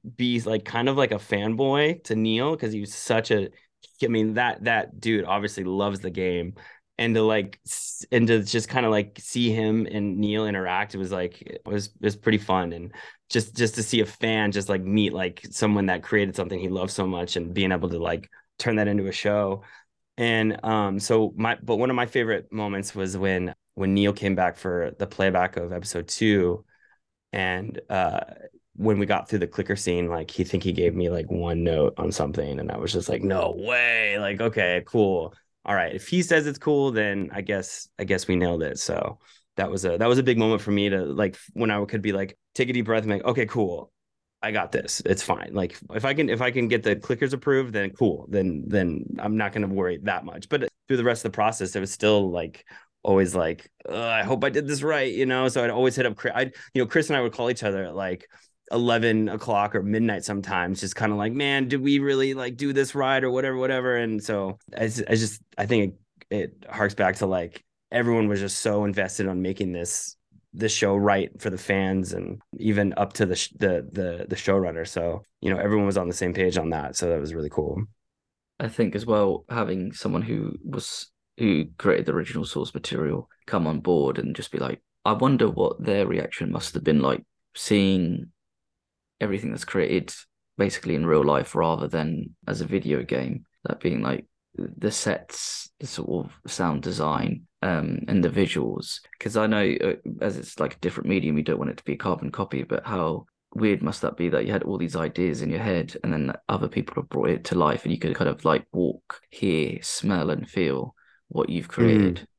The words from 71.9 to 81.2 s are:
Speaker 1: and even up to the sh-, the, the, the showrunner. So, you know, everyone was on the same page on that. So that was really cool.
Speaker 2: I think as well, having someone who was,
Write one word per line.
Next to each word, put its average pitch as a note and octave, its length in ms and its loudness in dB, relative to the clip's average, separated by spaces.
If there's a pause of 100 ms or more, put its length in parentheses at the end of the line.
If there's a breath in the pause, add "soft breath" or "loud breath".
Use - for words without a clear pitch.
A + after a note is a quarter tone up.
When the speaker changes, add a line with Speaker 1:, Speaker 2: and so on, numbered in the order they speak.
Speaker 1:
and F#2 300 -8 (140)
even G2+ 380 2
up G2 180 -2
to A2 120 2
the A2 100 0
sh-, - 220 -6
the, F2+ 340 0
the, F2+ 380 -4
the F#2 60 -2
showrunner. F2 520 0
So, E2+ 360 -4 (180)
you F#2+ 100 0
know, F#2+ 80 0
everyone G#2 280 4
was G2 100 2
on F2 100 0
the F2 60 -4
same F2+ 220 -2
page F#2 200 4
on E2 140 0
that. D2+ 260 -4
So F2 140 0
that E2 100 2
was D#2 140 -4
really D2+ 160 -4
cool. D2+ 320 -2 (800)
Speaker 2:
I A#2+ 80 -4
think A2 260 0
as G#2 140 -4
well, G#2 420 2
having F#2+ 440 -2
someone - 280 -2
who A2 320 -4 (100)
was, - 440 -8 (320)